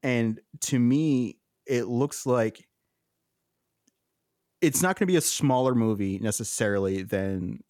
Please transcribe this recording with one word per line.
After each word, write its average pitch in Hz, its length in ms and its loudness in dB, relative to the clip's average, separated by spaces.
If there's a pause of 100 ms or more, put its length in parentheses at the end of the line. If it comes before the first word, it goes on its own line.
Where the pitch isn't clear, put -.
And 117 360 0 (220)
to 135 180 0
me, 131 580 2 (300)
it 120 160 0
looks 120 420 -4
like 120 400 0 (2000)
it's 160 200 2
not 185 160 0
gonna 196 100 2
be 180 100 4
a 151 40 4
smaller 127 520 2
movie 101 460 0
necessarily 101 840 -2
than 95 680 -4